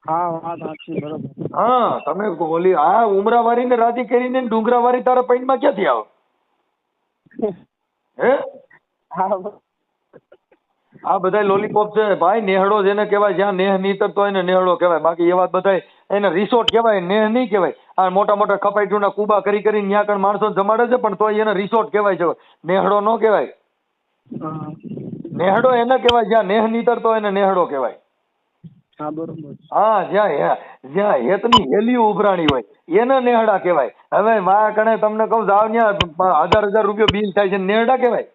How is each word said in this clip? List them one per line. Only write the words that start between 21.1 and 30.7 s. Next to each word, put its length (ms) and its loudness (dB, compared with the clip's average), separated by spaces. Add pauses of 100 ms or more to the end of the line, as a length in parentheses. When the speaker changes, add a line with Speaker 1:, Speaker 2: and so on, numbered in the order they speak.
Speaker 2:
તોય 280 0
એને 120 0
રિસોર્ટ 380 -2
કહેવાય 240 0
છે, 80 -2 (420)
નેહડો 360 0
ન 160 0
કહેવાય. 280 2 (1000)
Speaker 1:
હા. 280 -10 (600)
Speaker 2:
નેહડો 380 2
એને 280 2
કહેવાય 260 0
જ્યાં 220 0
નેહ 220 0
નીતરતો 420 -2
હોય 100 0
ને 120 -4
નેહડો 340 0
કહેવાય. 300 -6 (1040)
Speaker 1:
હા, 100 -8
બરોબર. 680 -12
Speaker 2:
હા, 360 2
જ્યાં 180 0
હે-, 640 -4